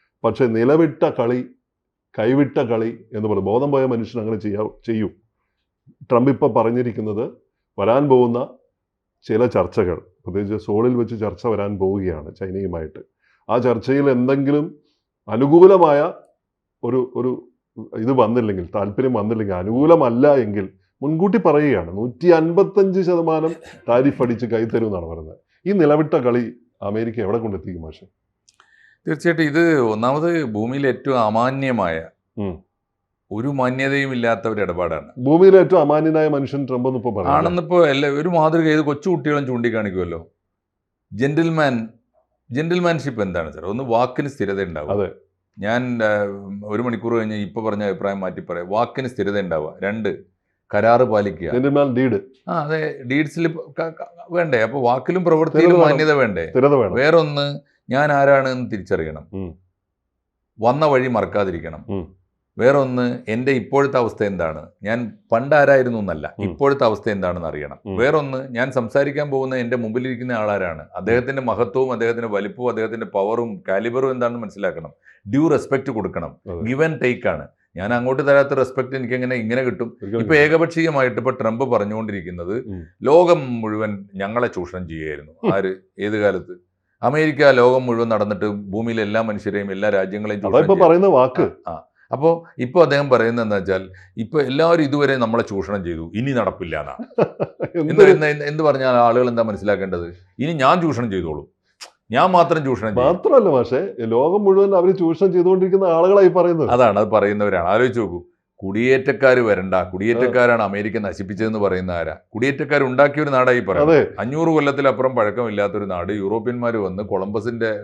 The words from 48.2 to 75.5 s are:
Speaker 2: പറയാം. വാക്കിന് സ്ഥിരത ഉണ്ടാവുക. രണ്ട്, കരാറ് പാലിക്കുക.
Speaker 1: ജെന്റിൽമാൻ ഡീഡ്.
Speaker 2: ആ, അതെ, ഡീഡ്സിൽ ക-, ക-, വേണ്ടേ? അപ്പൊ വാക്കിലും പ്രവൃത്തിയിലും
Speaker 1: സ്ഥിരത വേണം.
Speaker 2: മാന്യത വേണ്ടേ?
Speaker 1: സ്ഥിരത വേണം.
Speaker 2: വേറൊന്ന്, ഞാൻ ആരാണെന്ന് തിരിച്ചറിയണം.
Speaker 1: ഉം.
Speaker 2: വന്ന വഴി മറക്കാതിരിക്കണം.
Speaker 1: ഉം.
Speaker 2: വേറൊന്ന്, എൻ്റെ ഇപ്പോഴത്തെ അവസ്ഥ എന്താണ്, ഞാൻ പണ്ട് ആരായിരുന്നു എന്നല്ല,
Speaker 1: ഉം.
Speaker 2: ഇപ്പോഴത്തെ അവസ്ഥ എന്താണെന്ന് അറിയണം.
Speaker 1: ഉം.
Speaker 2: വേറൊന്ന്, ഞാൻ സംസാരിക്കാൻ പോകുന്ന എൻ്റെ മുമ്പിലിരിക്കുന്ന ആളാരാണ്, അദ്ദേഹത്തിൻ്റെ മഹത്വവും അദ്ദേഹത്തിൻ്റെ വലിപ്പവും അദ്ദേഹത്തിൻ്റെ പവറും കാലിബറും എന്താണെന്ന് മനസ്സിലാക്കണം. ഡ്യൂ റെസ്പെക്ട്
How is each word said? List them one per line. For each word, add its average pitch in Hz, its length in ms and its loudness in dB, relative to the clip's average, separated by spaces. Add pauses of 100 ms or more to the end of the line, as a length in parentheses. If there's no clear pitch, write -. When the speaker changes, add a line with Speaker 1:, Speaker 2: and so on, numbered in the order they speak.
Speaker 2:
പറയാം. 87 280 -10
വാക്കിന് 120 380 -4
സ്ഥിരത 101 320 -4
ഉണ്ടാവുക. 80 340 -4 (100)
രണ്ട്, 104 360 -4 (560)
കരാറ് 117 260 4
പാലിക്കുക. 101 500 -2
Speaker 1:
ജെന്റിൽമാൻ 139 440 0
ഡീഡ്. 208 240 0 (280)
Speaker 2:
ആ, 175 140 -4
അതെ, 151 500 -6
ഡീഡ്സിൽ 156 360 -2
ക-, 160 340 -10
ക-, 165 260 -10 (240)
വേണ്ടേ? 160 300 2
അപ്പൊ 120 200 -2
വാക്കിലും 131 420 0
പ്രവൃത്തിയിലും 165 460 4
Speaker 1:
സ്ഥിരത 175 140 8
വേണം. 151 80 6
Speaker 2:
മാന്യത 151 220 4
വേണ്ടേ? 104 360 0
Speaker 1:
സ്ഥിരത 139 260 4
വേണം. 104 180 2
Speaker 2:
വേറൊന്ന്, 147 680 2 (300)
ഞാൻ 143 220 2
ആരാണെന്ന് 135 600 2
തിരിച്ചറിയണം. 90 640 -6
Speaker 1:
ഉം. 90 220 -10 (1080)
Speaker 2:
വന്ന 135 240 2
വഴി 131 220 2
മറക്കാതിരിക്കണം. 95 840 -4
Speaker 1:
ഉം. 95 260 -8 (420)
Speaker 2:
വേറൊന്ന്, 123 720 0
എൻ്റെ 123 240 -2
ഇപ്പോഴത്തെ 131 460 0
അവസ്ഥ 113 260 -2
എന്താണ്, 85 460 -4 (140)
ഞാൻ 110 340 -6 (140)
പണ്ട് 135 240 0
ആരായിരുന്നു 135 440 4
എന്നല്ല, 78 400 -8
Speaker 1:
ഉം. 101 60 -6
Speaker 2:
ഇപ്പോഴത്തെ 135 380 0
അവസ്ഥ 110 260 0
എന്താണെന്ന് 90 380 -4
അറിയണം. 73 380 -10
Speaker 1:
ഉം. 98 100 -8
Speaker 2:
വേറൊന്ന്, 135 560 -2
ഞാൻ 123 200 -4
സംസാരിക്കാൻ 139 600 -2
പോകുന്ന 131 240 -4
എൻ്റെ 123 220 -4
മുമ്പിലിരിക്കുന്ന 123 540 -6
ആളാരാണ്, 98 540 -4 (100)
അദ്ദേഹത്തിൻ്റെ 120 460 -2
മഹത്വവും 120 500 -2
അദ്ദേഹത്തിൻ്റെ 117 360 -4
വലിപ്പവും 104 420 -4
അദ്ദേഹത്തിൻ്റെ 110 360 -6
പവറും 104 640 -4
കാലിബറും 120 440 -2
എന്താണെന്ന് 120 280 -4
മനസ്സിലാക്കണം. 92 500 -8 (400)
ഡ്യൂ 147 200 2
റെസ്പെക്ട് 135 420 -2